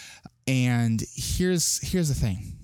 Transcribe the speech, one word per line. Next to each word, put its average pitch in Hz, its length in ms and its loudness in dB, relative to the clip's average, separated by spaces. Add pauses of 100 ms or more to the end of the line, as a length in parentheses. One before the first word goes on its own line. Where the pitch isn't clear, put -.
(460)
And 120 580 2 (120)
here's, - 680 0
here's 175 280 0
the 135 40 2
thing. - 500 -2